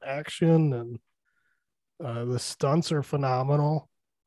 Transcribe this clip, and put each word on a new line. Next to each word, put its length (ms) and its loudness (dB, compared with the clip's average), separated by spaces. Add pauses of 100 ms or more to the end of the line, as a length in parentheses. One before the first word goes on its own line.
action, 680 2
and, 240 -8 (1040)
uh, 220 -6
the 120 -2
stunts 540 0
are 100 0
phenomenal. 840 0 (380)